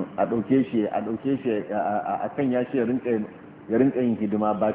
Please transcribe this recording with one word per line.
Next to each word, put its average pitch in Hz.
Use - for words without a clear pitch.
A 95
ɗauke 120
shi, 110
a -
ɗauke 113
shi, 123
a, 104
a, 98
a 107
sanya 123
shi 139
ya 120
rinƙa, 117
ya 110
rinƙa 131
yin 120
hidima, 107
ba 107